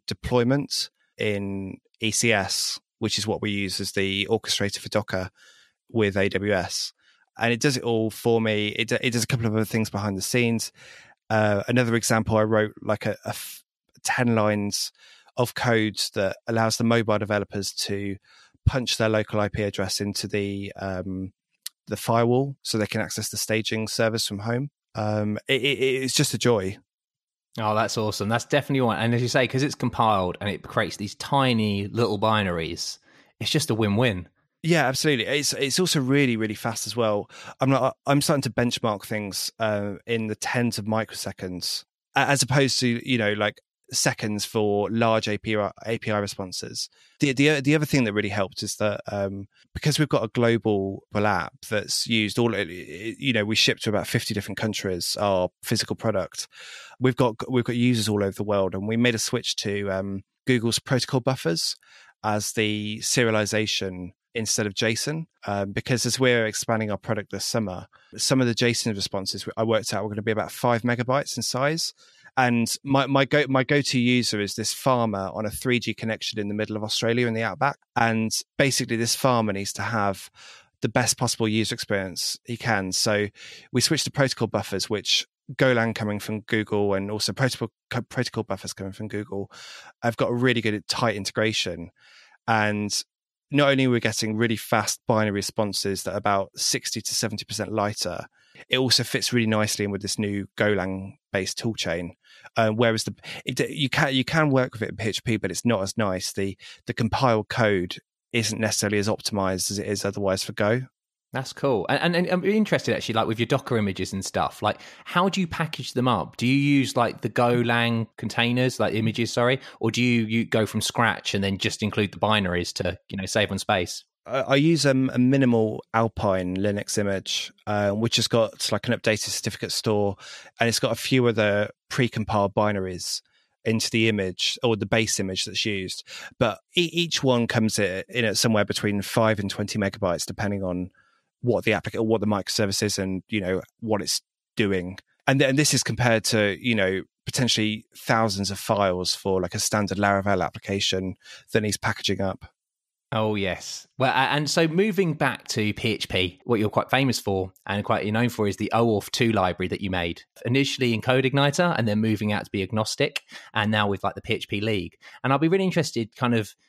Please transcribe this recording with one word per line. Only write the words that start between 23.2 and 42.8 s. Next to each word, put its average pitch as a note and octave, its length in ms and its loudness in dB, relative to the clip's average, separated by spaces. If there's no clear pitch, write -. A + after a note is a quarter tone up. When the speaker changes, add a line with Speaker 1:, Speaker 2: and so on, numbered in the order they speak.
Speaker 1:
the G#2+ 80 -8
staging A2 500 -2
service A2+ 400 0
from G2+ 120 -6
home. A#2+ 300 -4
Um, G#2+ 420 0
it, C3+ 140 2
it, C3 420 0
it's B2+ 120 -2
just D3 180 2
a B2 40 0
joy. G2+ 400 2
Speaker 2:
Oh, G#2+ 160 0
that's A2 220 0
awesome. G#2 320 -2
That's A#2 160 0
definitely C#3 360 0
one. A2+ 160 2
And A#2 160 2
as A#2+ 80 2
you A#2+ 60 0
say, B2 200 2
'cause C3+ 160 0
it's D3 120 0
compiled G#2+ 640 2
and G#2 100 -4
it F2+ 140 -6
creates - 340 -2
these G#2 180 -8
tiny A2 720 2
little G#2+ 320 0
binaries, F#2 800 0
it's A2 120 -4
just - 180 0
a A#2 60 0
win-win. G#2 540 2
Speaker 1:
Yeah, D#3+ 240 4
absolutely. C3 380 2
It's, C#3+ 280 0
it's C3+ 260 -2
also E3 220 2
really, B2+ 360 4
really G#2+ 180 -2
fast A2 320 -6
as G2+ 80 -8
well. G#2+ 340 0
I'm C3+ 80 4
not, C3 280 2
I'm C#3+ 120 6
starting C#3+ 220 2
to B2 80 -4
benchmark A#2+ 560 -2
things, G#2 540 -6
uh, G#2 360 -2
in A2+ 180 -2
the G#2+ 100 -4
tens A#2+ 440 -2
of G2+ 60 -8
microseconds, G2 1000 -6
a-, C#3 140 4
as C#3 120 2
opposed C3 380 2
to, A#2 280 0